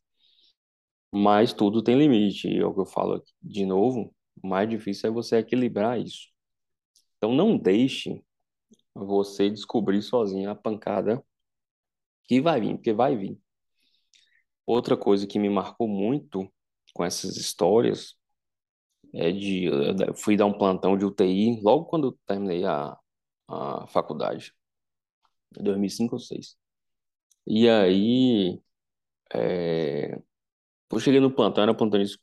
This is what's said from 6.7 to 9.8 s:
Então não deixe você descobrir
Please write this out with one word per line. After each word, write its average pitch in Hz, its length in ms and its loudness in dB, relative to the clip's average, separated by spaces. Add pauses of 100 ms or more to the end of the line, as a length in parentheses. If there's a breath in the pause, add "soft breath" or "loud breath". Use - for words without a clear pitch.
Então 110 160 -2
não 175 240 2
deixe 127 680 0 (680)
você 101 560 0
descobrir 104 540 -2